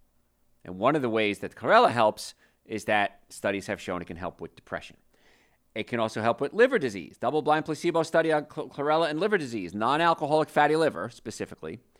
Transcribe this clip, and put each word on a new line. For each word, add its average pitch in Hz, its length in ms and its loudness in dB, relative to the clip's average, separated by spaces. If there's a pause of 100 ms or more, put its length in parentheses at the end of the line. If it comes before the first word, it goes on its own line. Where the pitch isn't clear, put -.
(640)
And 92 120 -12
one 131 200 2
of 147 40 0
the 123 80 0
ways 110 300 2
that - 160 -10
chlorella 190 360 4
helps 113 440 0 (300)
is 107 200 -8
that 104 440 0
studies 101 380 -4
have 101 140 -6
shown 90 200 -6
it 85 40 -12
can 87 120 -14
help 87 240 -10
with 82 140 -14
depression. - 420 -12 (760)
It 107 140 -8
can 117 120 -4
also 110 220 -2
help 117 180 0
with 139 140 -4
liver 247 240 4
disease. 101 400 -6
Double-blind 151 480 0
placebo 165 380 -2
study 160 280 2
on 151 140 0
chl-, - 260 -12
chlorella 151 380 0
and 151 100 -4
liver 208 200 0
disease, 113 340 -6
non-alcoholic 151 760 2
fatty 147 260 4
liver 117 340 0
specifically. 98 680 -12 (200)